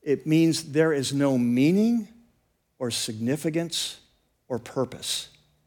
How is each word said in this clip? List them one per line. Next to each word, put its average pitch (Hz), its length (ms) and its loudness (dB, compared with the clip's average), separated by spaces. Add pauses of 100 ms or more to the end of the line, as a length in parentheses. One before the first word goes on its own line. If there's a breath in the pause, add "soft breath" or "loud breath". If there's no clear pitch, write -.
it 143 240 -2
means 160 460 2
there 160 220 4
is 135 200 -2
no 139 240 2
meaning 185 720 2 (720)
or 123 100 -4
significance 151 1120 -4 (480)
or 123 100 -4
purpose - 720 -6 (360)